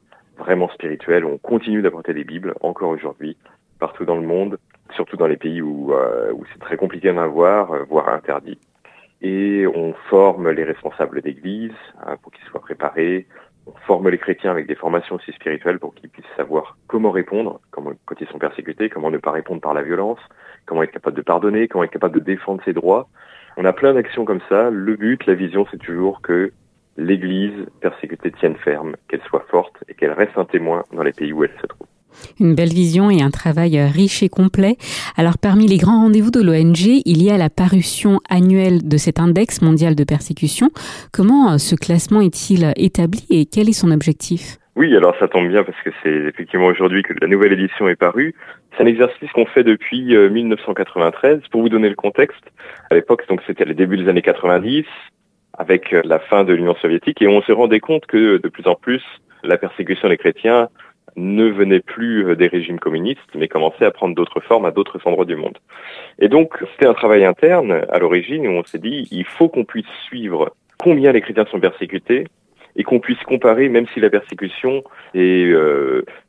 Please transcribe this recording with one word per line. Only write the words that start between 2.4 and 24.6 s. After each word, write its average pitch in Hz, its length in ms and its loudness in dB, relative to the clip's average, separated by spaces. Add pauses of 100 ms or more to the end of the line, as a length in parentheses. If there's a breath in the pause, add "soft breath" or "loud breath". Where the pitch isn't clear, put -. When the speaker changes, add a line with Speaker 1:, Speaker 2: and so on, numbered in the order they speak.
Speaker 1:
encore 87 280 -6
aujourd'hui, 78 480 -10 (420 soft breath)
partout - 260 -8
dans 85 120 -4
le 82 80 -6
monde, 92 320 -4 (360)
surtout - 240 -10
dans 82 100 0
les 76 100 -2
pays 82 240 -8
où, 71 320 -6
euh, 60 400 -4
où - 180 -12
c'est - 80 -20
très - 180 -10
compliqué 92 340 -4
d'en 87 100 -2
avoir, 87 500 0
euh, 71 180 -6
voire 76 200 0
interdit. 71 500 -6 (640 soft breath)
Et 98 460 -2
on 82 260 -4 (160)
forme 92 420 4
les 80 120 -4
responsables 76 580 -8
d'église, 95 500 -10 (340)
hein, 73 160 -12
pour - 100 -20
qu'ils - 140 -20
soient - 160 -16
préparés. 82 640 -6 (420 soft breath)
On - 60 -20 (140)
forme 92 220 2
les 90 100 -2
chrétiens 95 320 -6
avec 82 160 -6
des 76 80 -8
formations 85 400 -6
aussi - 160 -14
spirituelles 87 480 -6
pour - 160 -14
qu'ils - 140 -20
puissent - 160 -20 (120)
savoir 76 480 -6
comment 110 240 -2
répondre, 95 500 -6 (120)
comment, 71 220 -12 (120)
quand - 160 -14
ils 76 60 -14
sont 76 100 -18
persécutés, 78 520 -8
comment 78 200 -8
ne 78 80 -4
pas 76 140 -6
répondre 80 280 -8
par 76 140 -6
la 73 80 -4
violence, 95 380 -6 (480 soft breath)
comment 80 160 -4
être 78 80 -6
capable - 260 -8
de 73 60 -10
pardonner, 104 440 0
comment 90 160 -4
être 82 80 -8
capable 82 280 -2
de 78 40 -14
défendre 95 400 -8
ses 95 100 -4
droits. 92 360 -2 (480 soft breath)
On 92 80 -4
a 92 80 2
plein 135 220 2
d'actions 117 280 -4
comme 101 260 -4
ça. 110 200 2